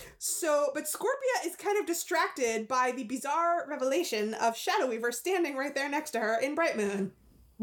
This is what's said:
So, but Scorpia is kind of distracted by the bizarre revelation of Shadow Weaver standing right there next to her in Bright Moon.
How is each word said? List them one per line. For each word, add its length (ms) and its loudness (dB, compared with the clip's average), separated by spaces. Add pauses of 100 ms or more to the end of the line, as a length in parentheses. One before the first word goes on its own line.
(180)
So, 560 2
but 100 -4
Scorpia 640 0
is 100 -6
kind 220 0
of 80 -2
distracted 840 0
by 220 2
the 140 -4
bizarre 640 0
revelation 680 0
of 220 2
Shadow 320 2
Weaver 240 -2
standing 440 0
right 180 -2
there 140 -2
next 240 -2
to 80 0
her 200 2
in 160 0
Bright 200 2
Moon. 360 0 (500)